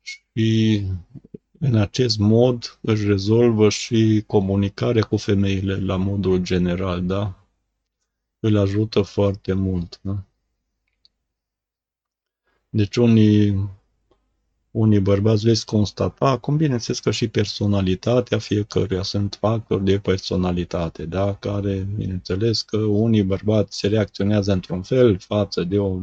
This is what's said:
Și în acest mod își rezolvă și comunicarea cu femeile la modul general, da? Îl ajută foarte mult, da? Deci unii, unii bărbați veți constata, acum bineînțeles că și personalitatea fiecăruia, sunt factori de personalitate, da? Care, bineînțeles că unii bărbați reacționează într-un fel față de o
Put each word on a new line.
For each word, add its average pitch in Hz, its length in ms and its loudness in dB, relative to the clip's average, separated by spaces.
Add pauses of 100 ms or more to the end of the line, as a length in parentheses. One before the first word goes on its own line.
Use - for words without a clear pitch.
Și 110 800 0 (760)
în 131 160 0
acest 110 420 0
mod 113 640 2
își 107 240 -2
rezolvă 107 640 4
și 110 580 0
comunicarea 101 760 0
cu 107 160 -2
femeile 98 640 -2
la 95 160 -2
modul 95 420 0
general, 90 680 -2
da? 98 420 -6 (920)
Îl 107 180 2
ajută 101 440 0
foarte 98 520 -2
mult, 92 480 -4
da? 98 220 -8 (2500)
Deci 104 260 0
unii, 104 760 4 (1000)
unii 110 280 4
bărbați 101 460 2
veți 113 200 2
constata, 104 600 -2
acum 135 320 0
bineînțeles 127 420 -2
că - 120 -2
și 110 160 -2
personalitatea 104 1080 0
fiecăruia, 104 640 -2
sunt 101 340 -4
factori 107 480 -2
de 98 160 2
personalitate, 90 1040 -4
da? 98 300 -2
Care, 98 600 -4
bineînțeles 101 680 -4
că - 160 -6
unii 107 460 2
bărbați 98 640 0
reacționează 101 640 0
într-un 92 300 -2
fel 120 360 2
față 101 460 -4
de 95 160 -2
o 95 240 -2